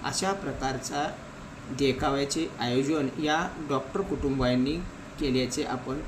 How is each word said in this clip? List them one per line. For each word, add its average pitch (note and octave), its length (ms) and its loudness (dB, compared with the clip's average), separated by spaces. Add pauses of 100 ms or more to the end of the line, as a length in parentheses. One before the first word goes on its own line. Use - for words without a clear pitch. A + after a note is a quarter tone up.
अशा F#3+ 280 0
प्रकारचा C3+ 720 -2 (720)
देखाव्याचे C#3 680 2 (140)
आयोजन C3+ 480 4 (140)
या D#3+ 260 2 (200)
डॉक्टर C#3 320 0
कुटुंबांनी C3+ 760 2 (440)
केल्याचे C3 440 2
आपण C3 440 -4